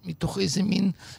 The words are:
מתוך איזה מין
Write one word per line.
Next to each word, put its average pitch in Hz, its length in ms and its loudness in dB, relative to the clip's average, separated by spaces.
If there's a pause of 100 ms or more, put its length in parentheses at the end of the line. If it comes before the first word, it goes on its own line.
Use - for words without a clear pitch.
מתוך 170 340 -4
איזה 190 240 2
מין 196 280 2 (280)